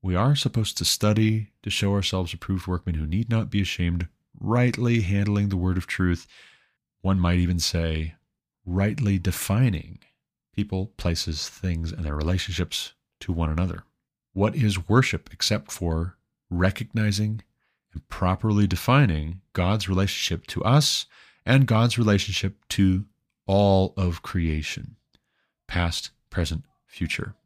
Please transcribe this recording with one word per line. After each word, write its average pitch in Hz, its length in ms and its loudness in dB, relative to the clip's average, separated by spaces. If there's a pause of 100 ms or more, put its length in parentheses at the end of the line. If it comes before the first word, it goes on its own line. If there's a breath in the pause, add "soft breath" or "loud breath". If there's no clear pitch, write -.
we 92 120 0
are 117 200 4
supposed 113 440 -2
to 85 60 -4
study 110 680 2 (100)
to 104 80 -8
show 98 220 0
ourselves 95 400 -2
approved 92 340 -4
workmen 90 280 -2
who 78 120 -2
need 104 220 -2
not 113 220 0
be 101 100 0
ashamed, 87 480 -2 (300)
rightly 117 640 2
handling 101 480 0
the 95 60 -2
word 90 200 0
of 92 100 -4
truth. 90 400 -2 (760 loud breath)
One 95 160 2
might 87 200 2
even 87 200 2
say, 82 560 -2 (520)
rightly 98 520 0
defining 95 840 -2 (540)
people, 95 420 -4
places, 82 520 -4
things, 82 440 -4
and - 120 -8
their 76 100 -4
relationships 82 760 -4 (280)
to - 120 -6
one 82 180 0
another. 85 340 -2 (480)
What 101 220 0
is 104 340 0
worship - 440 2
except - 400 -4
for 85 440 -2 (340)
recognizing 107 920 0 (500)
and - 160 -14
properly 101 580 2
defining 92 720 2 (120)
God's 98 360 0
relationship 95 600 -2
to - 140 -6
us 139 440 2 (400 soft breath)
and 131 200 4
God's 113 320 2
relationship 101 580 0 (140)
to 95 360 2 (400)
all 98 500 4
of 90 260 -2
creation, 78 720 -4 (720)
past, - 440 -2 (180)
present, 80 360 -4 (220)
future? - 480 -6 (120)